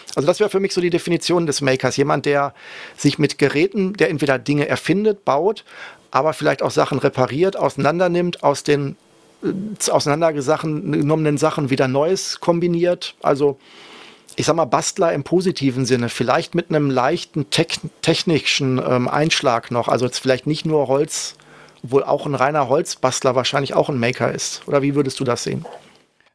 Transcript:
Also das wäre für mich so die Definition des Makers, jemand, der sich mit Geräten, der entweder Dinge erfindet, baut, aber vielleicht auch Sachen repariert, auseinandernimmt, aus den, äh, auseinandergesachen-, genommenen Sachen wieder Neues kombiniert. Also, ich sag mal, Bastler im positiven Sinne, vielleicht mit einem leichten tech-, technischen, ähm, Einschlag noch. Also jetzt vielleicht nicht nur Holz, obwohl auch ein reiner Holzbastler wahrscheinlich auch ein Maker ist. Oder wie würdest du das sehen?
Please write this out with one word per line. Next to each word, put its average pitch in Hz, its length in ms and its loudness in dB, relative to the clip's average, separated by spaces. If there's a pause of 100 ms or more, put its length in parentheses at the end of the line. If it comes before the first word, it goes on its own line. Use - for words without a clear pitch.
(160)
Also 139 100 0
das 175 140 2
wäre 208 100 2
für 196 120 0
mich 196 120 -2
so - 60 -2
die 175 100 0
Definition 170 580 0
des 139 120 -2
Makers, 131 380 0
jemand, 143 280 0
der 143 280 0 (420)
sich - 240 0
mit 147 200 0
Geräten, 185 520 2
der 196 180 2
entweder 139 300 0
Dinge 147 300 0
erfindet, 202 560 0
baut, 151 400 0 (460)
aber 147 220 2
vielleicht 147 300 0
auch 131 80 0
Sachen 151 260 0
repariert, 135 580 0
auseinandernimmt, 170 840 0
aus 143 220 0
den, 143 320 0 (480)
äh, 196 480 -4
auseinandergesachen-, 151 1000 0
genommenen 151 460 0
Sachen 156 320 0
wieder 135 180 2
Neues 147 520 -2
kombiniert. 175 840 0
Also, 143 380 2 (760)
ich - 120 -2
sag 151 80 4
mal, 165 100 2
Bastler 165 480 0
im 143 100 -4
positiven 139 640 0
Sinne, 120 240 0
vielleicht 131 460 -2
mit 165 160 -4
einem 147 180 2
leichten 139 600 -2
tech-, - 400 -2 (100)
technischen, 139 840 0
ähm, 123 240 0
Einschlag 143 600 0
noch. 120 180 -2
Also 123 200 2
jetzt - 100 -6
vielleicht 131 300 0
nicht 151 180 -2
nur 151 220 2
Holz, 143 480 -2 (480)
obwohl 135 200 2
auch 143 220 -2
ein 151 80 -2
reiner 135 360 2
Holzbastler 131 680 0
wahrscheinlich 135 400 0
auch 156 140 2
ein 139 100 -2
Maker 120 340 0
ist. - 340 -8
Oder 143 140 0
wie 139 140 0
würdest 139 240 -2
du - 40 -4
das 120 200 -2
sehen? - 200 -6 (720)